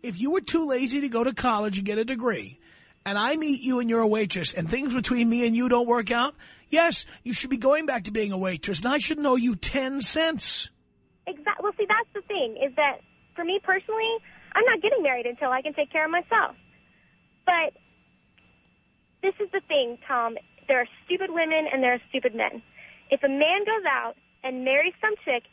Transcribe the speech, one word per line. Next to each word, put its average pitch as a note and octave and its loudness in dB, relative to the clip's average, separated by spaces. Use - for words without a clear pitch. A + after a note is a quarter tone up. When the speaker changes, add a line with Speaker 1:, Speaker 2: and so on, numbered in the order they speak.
Speaker 1:
If G3 -6
you C#4 0
were F#4 2
too E4 0
lazy C4 0
to C#4+ -2
go A#3 0
to C4 0
college G#3+ 0
and G3 -4
get G#3 -2
a A3+ 0
degree, A#3 -4
and G3 -2
I B3 2
meet D4+ -2
you B3+ 0
and A#3 -2
you're A3+ 2
a A3 4
waitress, G#3 0
and E3+ -4
things B3+ -2
between B3 2
me A#3+ 2
and A3+ 2
you B3 2
don't A#3+ 4
work A#3 2
out, A#3+ 0
yes, E4 4
you A#3+ -6
should B3+ -6
be C4+ 0
going C#4+ 4
back B3 -2
to G3+ -10
being G#3 -2
a F#3+ -2
waitress, F#3 -4
and G#3+ -2
I C#4 2
shouldn't D4+ -2
owe B3+ 6
you A#3+ 2
ten C4+ -4
cents. - -2
Speaker 2:
Exactly. E4+ -6
Well, G4+ -2
see, G#4 0
that's G#4+ 0
the G#4 -8
thing, C4+ -4
is C4+ -4
that C#4+ 0
for F4 -6
me F#4 -2
personally, A4 -2
I'm A4 4
not A4 4
getting A4+ 2
married B3 0
until A#3+ -2
I C4 0
can D4+ -4
take D4 -2
care D#4 0
of D#4+ -2
myself. F4+ 0
But D#4 4
this G4 2
is G4+ -2
the F#4+ -2
thing, B3 0
Tom. A#3 0
There C4 4
are A#3+ -2
stupid F#4 -2
women D#4 0
and C4+ 0
there B3+ 4
are A#3+ -2
stupid B3 -2
men. A3+ -4
If C#4 2
a C#4 4
man D#4 2
goes G#4+ -2
out A#3 -2
and B3+ -6
marries C#4+ 2
some G#4+ 2
chick A#3+ 0